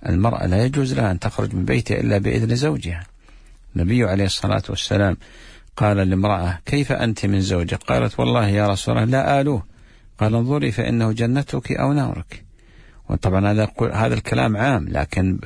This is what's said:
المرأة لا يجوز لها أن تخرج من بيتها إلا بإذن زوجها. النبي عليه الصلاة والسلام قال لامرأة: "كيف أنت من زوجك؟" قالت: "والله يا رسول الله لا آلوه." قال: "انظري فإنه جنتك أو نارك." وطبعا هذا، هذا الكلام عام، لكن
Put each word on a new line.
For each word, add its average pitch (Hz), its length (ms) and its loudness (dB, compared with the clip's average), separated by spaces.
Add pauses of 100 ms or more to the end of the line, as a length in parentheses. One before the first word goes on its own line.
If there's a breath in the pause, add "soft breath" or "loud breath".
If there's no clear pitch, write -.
المرأة 92 380 2
لا 95 180 2
يجوز 135 300 0
لها 117 160 0
أن 90 80 -2
تخرج 101 360 -4
من 92 100 -2
بيتها 117 360 0
إلا 107 180 2
بإذن 117 380 0
زوجها. 117 500 -4 (680 soft breath)
النبي 110 280 2
عليه 98 200 2
الصلاة 98 440 -2
والسلام 101 480 0 (600 loud breath)
قال 104 200 2
لامرأة: 95 680 0
"كيف 139 260 0
أنت 113 340 -2
من 98 140 2
زوجك؟" 90 420 -2
قالت: 120 380 0
"والله 120 280 2
يا 104 180 2
رسول 104 320 0
الله 110 60 2
لا 135 360 2
آلوه." 139 220 0 (560 soft breath)
قال: 107 160 2
"انظري 131 380 0
فإنه 117 400 0
جنتك 123 600 -2
أو 135 200 0
نارك." - 520 -4 (640 soft breath)
وطبعا 98 440 2
هذا، 107 160 2 (240)
هذا 113 220 0
الكلام 113 420 0
عام، 113 320 0
لكن 92 580 -2